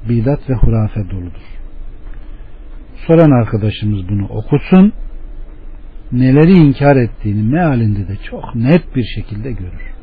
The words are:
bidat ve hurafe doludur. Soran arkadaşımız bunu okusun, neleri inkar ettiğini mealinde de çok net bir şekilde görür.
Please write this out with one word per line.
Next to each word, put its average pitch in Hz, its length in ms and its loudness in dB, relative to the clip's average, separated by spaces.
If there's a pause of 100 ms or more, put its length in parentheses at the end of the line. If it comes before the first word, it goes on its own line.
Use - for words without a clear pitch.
bidat 120 400 -2
ve 131 40 0
hurafe 110 560 2
doludur. 90 500 -12 (1500)
Soran 165 240 6
arkadaşımız 104 760 0
bunu 101 180 -2
okusun, 185 640 2 (1200)
neleri 131 400 6
inkar 143 440 6
ettiğini 107 480 -2
mealinde 117 640 0
de 98 80 -8
çok - 400 -12
net 131 400 2
bir 127 80 -2
şekilde 107 480 -8
görür. 92 520 -10